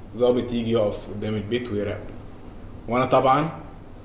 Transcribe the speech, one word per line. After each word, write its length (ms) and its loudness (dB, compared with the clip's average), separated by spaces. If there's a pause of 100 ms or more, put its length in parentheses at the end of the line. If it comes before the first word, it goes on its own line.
(180)
ضابط 340 4
يجي 200 0
يقف 380 2
قدام 260 -4
البيت 360 -2
ويراقبه، 420 -4 (720)
وانا 180 4
طبعًا 440 6 (560)